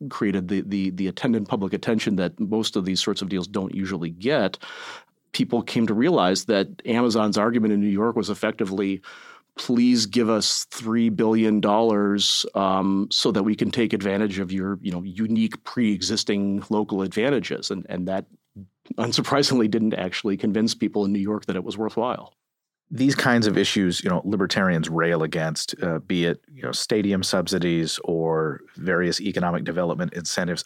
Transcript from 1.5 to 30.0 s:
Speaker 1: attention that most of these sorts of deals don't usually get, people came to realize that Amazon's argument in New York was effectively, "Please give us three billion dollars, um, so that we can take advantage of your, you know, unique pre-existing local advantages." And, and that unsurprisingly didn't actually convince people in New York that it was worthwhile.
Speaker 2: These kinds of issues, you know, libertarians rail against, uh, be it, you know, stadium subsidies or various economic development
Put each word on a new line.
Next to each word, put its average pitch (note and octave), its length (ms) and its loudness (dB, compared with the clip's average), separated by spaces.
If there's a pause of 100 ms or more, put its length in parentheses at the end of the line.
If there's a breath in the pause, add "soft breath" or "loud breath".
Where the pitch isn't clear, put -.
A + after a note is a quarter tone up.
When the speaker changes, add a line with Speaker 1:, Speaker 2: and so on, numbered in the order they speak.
Speaker 1:
attention A2 440 0
that F2 220 -2
most G#2+ 360 -2
of G2+ 100 0
these F#2 160 0
sorts G2+ 220 -2
of G2+ 60 -6
deals F2+ 180 -2
don't G2 280 -4
usually F#2 360 -4
get, G2 480 -2 (760 loud breath)
people A#2+ 300 0
came A#2 240 0
to G#2 80 2
realize G#2 520 2
that G2 200 2 (180)
Amazon's A2+ 540 2
argument A2 340 2
in G2+ 80 2
New G2+ 60 2
York G#2 300 0
was G2 120 -2
effectively, G2 720 -2 (560 loud breath)
"Please A#2+ 480 4
give G#2+ 240 2
us G#2+ 420 2
three A2+ 380 0
billion A2 500 4
dollars, G2+ 840 2 (100)
um, G2 560 2
so - 220 0
that G2 120 2
we G#2+ 100 2
can A2 160 -2
take C#3 240 0
advantage G2+ 460 0
of F#2 120 -4
your, F#2+ 300 -2
you F#2+ 100 -4
know, F2 100 -4
unique A2 640 -2
pre-existing G2+ 1040 0
local G#2+ 320 0
advantages." G#2 720 -2
And, F#2+ 180 -6
and F#2 200 -4
that F#2+ 180 -4 (720)
unsurprisingly A#2+ 720 2
didn't A2 240 2
actually G2 420 -4
convince A2 380 0
people G#2 320 0
in G2 60 0
New G2+ 80 0
York G2+ 260 -2
that F#2 100 -2
it F#2 80 -4
was G2+ 140 -8
worthwhile. A2+ 560 -4 (560)
Speaker 2:
These C3 240 4
kinds A#2+ 320 4
of G2 100 4
issues, F#2+ 480 2
you G2 60 0
know, F2 140 2
libertarians F#2 640 2
rail E2 320 2
against, D#2 600 -4
uh, E2 180 -2
be F2 260 0
it, - 260 -2
you C3+ 100 -18
know, - 80 -6
stadium G2+ 520 0
subsidies F2 800 0
or D#2+ 560 0 (160)
various E3 460 0
economic F2 420 -2
development E2+ 480 -2